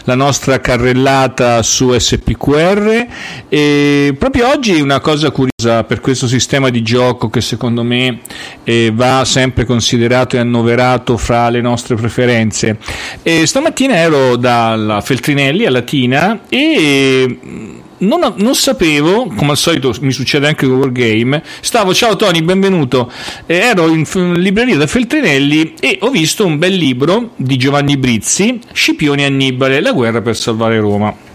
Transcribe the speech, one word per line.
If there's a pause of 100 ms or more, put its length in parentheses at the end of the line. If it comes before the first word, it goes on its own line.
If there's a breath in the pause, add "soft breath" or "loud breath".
la
nostra
carrellata
su
S
P
Q
R. (420 loud breath)
E
proprio
oggi
una
cosa
curiosa
per
questo
sistema
di
gioco
che
secondo
me, (460 loud breath)
eh,
va
sempre
considerato
e
annoverato
fra
le
nostre
preferenze. (440 loud breath)
E
stamattina
ero
dalla
Feltrinelli
a
Latina
e (640)
non,
non
sapevo, (100)
come
al
solito
mi
succede
anche
con
Wargame, (200 loud breath)
stavo,
ciao
Tony,
benvenuto, (380 loud breath)
eh,
ero
in
f-,
in
libreria
da
Feltrinelli
e
ho
visto
un
bel
libro
di
Giovanni
Brizzi, (140)
Scipione
Annibale,
la
guerra
per
salvare
Roma. (200)